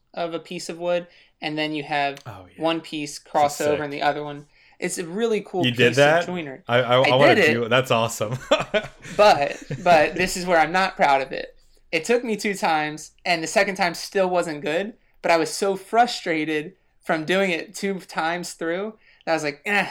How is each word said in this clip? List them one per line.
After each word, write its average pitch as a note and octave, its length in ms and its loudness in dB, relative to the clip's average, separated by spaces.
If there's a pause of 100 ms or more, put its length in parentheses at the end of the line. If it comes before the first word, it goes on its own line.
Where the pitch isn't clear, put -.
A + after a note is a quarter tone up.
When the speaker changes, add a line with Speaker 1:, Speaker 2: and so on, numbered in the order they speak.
(160)
Speaker 1:
of E3+ 200 -6
a E3 40 -4
piece F3 300 -12
of E3 100 -10
wood, F3 300 -2 (340)
and D3+ 160 -6
then D3+ 160 -2
you D3 80 -6
have C#3+ 440 -2
Speaker 2:
Oh, F#2+ 200 -16 (100)
yeah. D3+ 60 -10
Speaker 1:
one E3 180 0
piece D3+ 380 -10
Speaker 2:
This - 80 -20
is - 40 -20
Speaker 1:
cross D3 300 2
over D3 180 2
Speaker 2:
sick. D3+ 60 -4
Speaker 1:
and C#3+ 80 -8
the D3+ 100 -6
other D3 200 0
one. D3 240 -12 (320)
It's F3+ 200 -4
a F3+ 60 -6
really G#3+ 360 -2
cool F#3 240 -4
Speaker 2:
You B2 80 2
did A#2+ 180 4
Speaker 1:
piece A#2 60 -2
Speaker 2:
that? D3+ 260 6
Speaker 1:
of E3+ 60 -4
joinery. D#3 400 -8
Speaker 2:
I, A#2+ 100 2
I, B2 160 2
Speaker 1:
I C3 140 4
Speaker 2:
I B2+ 80 4
wanna C#3 180 8
Speaker 1:
did G3 160 4
it. - 40 2
Speaker 2:
do A#2 100 0
it. A2 60 -8
That's B2+ 200 2
awesome. A#2 540 -2
<laughs> - 40 -18 (680)
Speaker 1:
But, E3 420 4 (200)
but E3 360 4
this F#3 220 -2
is F3+ 100 -6
where F3 120 4
I'm D#3 140 2
not F#3 240 0
proud C#3 240 4
of C3 120 -6
it. - 240 -10 (360)
It E3 120 0
took A#3+ 200 2
me A3 120 -2
two G#3 180 -4
times, D3+ 560 -2 (140)
and E3+ 180 0
the D#3+ 40 -6
second G3 280 2
time F3+ 200 -2
still F#3 360 -2
wasn't E3+ 320 -2
good, F3 320 -4 (280)
but F3 100 0
I E3+ 40 4
was D#3 140 0
so G3 260 -2
frustrated D#3+ 960 -2 (260)
from D#3+ 240 -4
doing F#3 260 0
it - 240 -8
two G3 260 -6
times F3 520 -2
through F3+ 440 -4 (280)
that E3 80 0
I - 20 4
was D3+ 80 0
like, C#3+ 240 -4
"Eh, G3+ 240 0